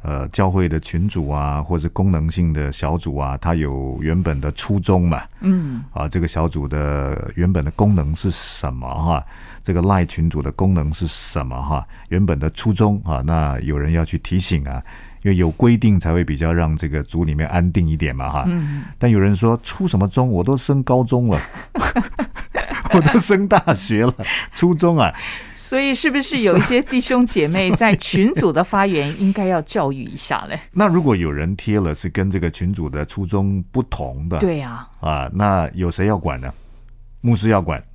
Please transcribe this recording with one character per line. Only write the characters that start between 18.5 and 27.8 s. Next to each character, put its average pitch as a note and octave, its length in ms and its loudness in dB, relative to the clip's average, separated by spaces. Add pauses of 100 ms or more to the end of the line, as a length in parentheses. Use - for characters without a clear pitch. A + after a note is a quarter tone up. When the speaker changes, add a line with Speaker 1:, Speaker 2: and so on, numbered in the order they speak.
Speaker 1:
但 B2 100 4
有 A2 80 6
人 G2 160 4
说 A2+ 300 2
，“初 - 240 -4
什 A2+ 100 2
么 F#2 80 4
中？ B2+ 240 2
我 F2+ 140 0
都 C3+ 140 2
升 C3+ 260 0
高 B2+ 180 2
中 B2 280 2
了。” D#2+ 100 2 (340)
<laughs> - 1200 -4
我 F#3 60 8
都 E3+ 180 4
升 G3 300 4
大 F3 260 4
学 G#2+ 320 2
了， B2 80 4 (380)
初 F3 240 2
中 E3+ 220 4
啊。 G#2+ 160 4 (400)
Speaker 2:
所 - 260 -2
以 C#4 160 2
是 D4+ 160 0
不 C#4 100 2
是 C4+ 180 -2
有 G3+ 180 6
一 - 20 6
些 B3 220 2
弟 C4 180 0
兄 B3 260 2
姐 E3 220 2
妹 F#3 240 2
在 G#3+ 240 2